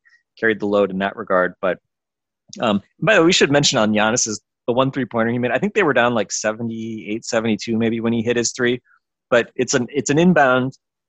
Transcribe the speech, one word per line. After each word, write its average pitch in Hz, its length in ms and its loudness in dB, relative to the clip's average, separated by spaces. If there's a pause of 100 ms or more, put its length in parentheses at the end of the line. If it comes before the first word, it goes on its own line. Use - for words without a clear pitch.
(380)
carried 110 220 0
the 104 80 -4
load 101 240 2
in 92 80 -4
that 98 160 -2
regard. 90 460 0
But, 90 180 -2 (840)
um, 101 200 0 (200)
by 190 140 4
the 180 60 6
way, 160 40 6
we 180 80 4
should 175 180 2
mention 143 260 2
on 107 160 2
Giannis's, 107 480 -2 (260)
the 123 60 0
one 131 180 0
three-pointer 117 400 -2
he 120 80 -2
made, 120 120 -2
I 123 60 0
think 208 160 -4
they 208 100 0
were 147 100 2
down, 120 200 2
like, 107 180 -2
seventy-eight, 110 920 -6
seventy-two 113 520 -2
maybe 113 220 0
when 113 140 -2
he 117 80 -2
hit 117 160 0
his 117 140 -2
three. 123 300 -2 (480)
But 120 260 0
it's 127 180 -4
an, 120 160 0
it's 143 200 -4
an 147 100 2
inbound. 139 580 2 (320)